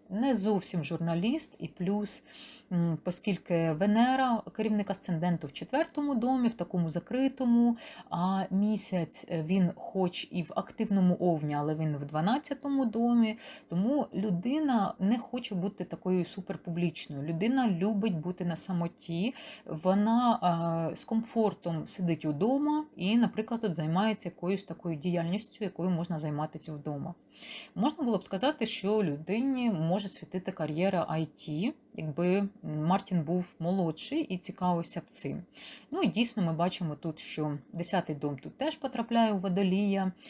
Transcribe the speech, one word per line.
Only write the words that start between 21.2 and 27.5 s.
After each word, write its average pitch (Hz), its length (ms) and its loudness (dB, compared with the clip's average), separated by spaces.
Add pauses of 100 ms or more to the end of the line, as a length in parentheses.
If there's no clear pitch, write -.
сидить 170 360 -2
удома 269 600 2 (120)
і, 196 200 2
наприклад, 233 460 2
от 202 120 0
займається 180 540 0
якоюсь 185 360 -4
такою 165 320 -6
діяльністю, 170 680 -2
якою 180 260 -2
можна 170 280 0
займатися 151 540 -4
вдома. 147 420 -6 (600)